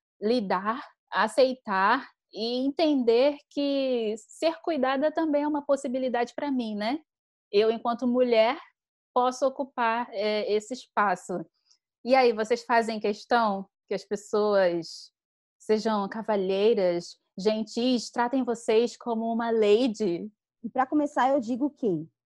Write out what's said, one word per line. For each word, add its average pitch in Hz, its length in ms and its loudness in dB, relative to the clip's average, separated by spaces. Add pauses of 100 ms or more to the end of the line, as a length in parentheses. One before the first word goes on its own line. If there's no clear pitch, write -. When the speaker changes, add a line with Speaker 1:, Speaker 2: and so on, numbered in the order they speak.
(200)
Speaker 1:
lidar, 214 680 -2 (240)
aceitar 220 1000 0 (240)
e 240 320 -4
entender 277 760 2 (120)
que 262 680 -2
ser - 440 -4
cuidada 277 480 0
também 302 320 0
é 294 60 -2
uma 294 160 -4
possibilidade 254 720 -2
pra 285 160 -6
mim, 233 260 -4
né? 226 240 -4 (500)
Eu, 220 200 4
enquanto 233 360 -4
mulher, 240 520 2 (540)
posso 254 340 0
ocupar, 247 640 -2
é, 214 400 -2
esse 214 220 -2
espaço. 190 720 -2 (600)
E 240 100 4
aí, 254 180 6
vocês 220 320 -2
fazem 226 360 0
questão 208 680 0 (200)
que 214 60 -2
as 190 100 -6
pessoas 196 1080 0 (480)
sejam 214 500 -2
cavalheiras, 196 1080 0 (180)
gentis, 220 720 -2
tratem 247 340 -2
vocês 233 520 0
como 226 360 -4
uma 233 180 -2
lady? 214 800 2 (320)
Speaker 2:
E 226 60 -12
pra 262 180 0
começar, 285 440 0
eu 277 100 2
digo 247 300 -4
que 170 360 -4 (200)